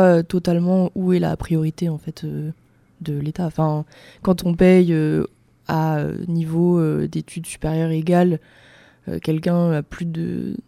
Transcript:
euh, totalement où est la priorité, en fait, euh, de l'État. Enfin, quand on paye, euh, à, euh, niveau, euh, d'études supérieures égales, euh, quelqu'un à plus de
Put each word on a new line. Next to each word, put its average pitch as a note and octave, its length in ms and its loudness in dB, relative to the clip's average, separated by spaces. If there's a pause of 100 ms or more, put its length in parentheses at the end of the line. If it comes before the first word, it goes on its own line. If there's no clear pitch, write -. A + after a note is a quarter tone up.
(200)
euh, - 40 0
totalement F3+ 720 0
où F#3 180 0
est F3+ 80 4
la E3+ 180 -2
priorité, D#3+ 520 -2
en D#3 80 -4
fait, - 260 -12
euh, D3+ 280 -8 (500)
de D#3 180 -6
l'État. D#3 260 -6
Enfin, D3+ 400 -2 (380)
quand F3+ 220 0
on F3 100 0
paye, F#3 360 6
euh, D#3 340 0 (420)
à, D#3+ 300 0
euh, D3 180 -4 (120)
niveau, E3 520 0
euh, D3+ 280 0
d'études E3 380 -8
supérieures D#3+ 460 -4
égales, F3 480 2 (680)
euh, - 120 -6
quelqu'un E3+ 520 0
à D3+ 120 -2
plus - 220 -10
de E3 500 -6 (120)